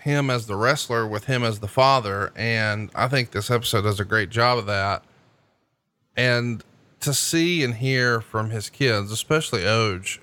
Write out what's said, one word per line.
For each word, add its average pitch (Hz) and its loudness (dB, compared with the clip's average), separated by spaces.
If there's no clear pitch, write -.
him 143 0
as 120 -2
the 101 -4
wrestler 117 0
with 104 -4
him 127 -2
as 110 -2
the 104 -8
father. 120 2
And 107 -2
I 123 2
think 127 0
this - -4
episode 117 0
does 104 0
a 98 -4
great 107 0
job 120 2
of 104 -4
that. 98 -2
And 120 0
to 143 -2
see 165 0
and 120 -2
hear 123 0
from 110 -4
his 110 -6
kids, 107 0
especially 123 -2
Oj, 101 0